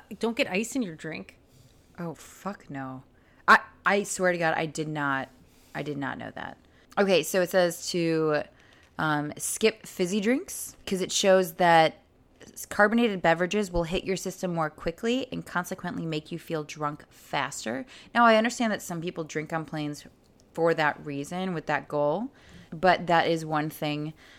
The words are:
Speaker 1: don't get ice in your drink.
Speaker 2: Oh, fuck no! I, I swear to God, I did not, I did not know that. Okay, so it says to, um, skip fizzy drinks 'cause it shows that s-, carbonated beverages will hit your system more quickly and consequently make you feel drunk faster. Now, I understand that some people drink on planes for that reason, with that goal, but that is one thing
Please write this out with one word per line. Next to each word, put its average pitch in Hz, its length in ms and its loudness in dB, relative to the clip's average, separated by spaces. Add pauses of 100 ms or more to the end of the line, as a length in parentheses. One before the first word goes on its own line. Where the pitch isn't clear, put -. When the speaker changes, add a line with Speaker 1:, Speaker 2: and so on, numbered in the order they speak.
(180)
Speaker 1:
don't 226 180 -2
get 269 140 0
ice 208 240 -4
in 262 80 -2
your 170 120 -6
drink. 156 440 -14 (600)
Speaker 2:
Oh, 170 160 -8
fuck - 560 -14
no! 131 320 -10 (440)
I, 214 120 10 (260)
I 202 200 2
swear 180 280 0
to 175 60 -2
God, 160 180 2
I 160 100 -2
did 151 220 -6
not, 139 400 -2 (460)
I 147 80 -6
did 143 160 -6
not 135 200 -6
know 113 160 -10
that. - 220 -12 (400)
Okay, 190 260 4
so 185 200 0
it 175 80 0
says 175 400 2
to, 160 520 0 (560)
um, 151 380 -2
skip - 500 -2
fizzy 190 340 -2
drinks 254 560 -2 (100)
'cause 185 160 -2
it 165 100 -6
shows 190 420 4
that 165 440 6 (560)
s-, - 120 -14
carbonated 208 560 4
beverages 180 480 2
will 170 140 0
hit 165 200 -4
your 185 120 -2
system 180 380 -6
more 160 160 -2
quickly 233 600 -4
and 165 160 -8
consequently 180 600 -6
make 156 260 -6
you 165 60 -8
feel 156 260 -6
drunk 151 460 -8
faster. 220 720 -6 (300)
Now, 240 100 4
I 226 120 8
understand 226 360 0
that - 100 -4
some 170 180 -8
people 165 240 -6
drink 156 280 -6
on 160 140 -4
planes 147 380 -6 (480)
for 165 220 2
that 151 300 0
reason, 151 500 -6
with 156 120 -6
that 147 200 -2
goal, 151 440 0 (420)
but 175 340 4
that 165 220 4
is 165 160 0
one 156 260 -2
thing 151 440 -6 (240)